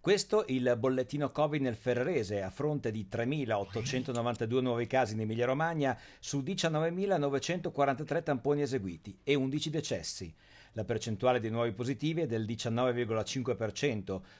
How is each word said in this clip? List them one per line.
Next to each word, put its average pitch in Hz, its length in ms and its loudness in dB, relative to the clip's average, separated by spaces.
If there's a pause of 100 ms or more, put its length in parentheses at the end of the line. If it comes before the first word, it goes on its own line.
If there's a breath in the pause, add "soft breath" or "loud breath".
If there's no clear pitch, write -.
Questo 202 440 2
il 123 300 4
bollettino 131 520 0
covid 151 320 0
nel 120 140 0
Ferrarese, 120 680 0
a 92 80 -4
fronte 139 400 -2
di 107 180 -4
tremilaottocentonovantadue 120 1500 0
nuovi 120 260 0
casi 117 280 2
in 110 60 -2
Emilia-Romagna 131 760 0 (220 loud breath)
su 143 220 -2
diciannovemilanovecentquarantatré 156 1800 0
tamponi 143 380 2
eseguiti 101 640 -4
e 139 100 4
undici 139 360 0
decessi. 104 600 -4 (420 soft breath)
La 110 120 -4
percentuale 117 560 2
dei 110 80 -2
nuovi 117 240 0
positivi 135 480 -2
è 160 60 0
del 110 180 0
diciannove 117 480 0
virgola 113 320 0
cinque 127 300 -2
per 107 180 -4
cento, 101 540 -4 (140)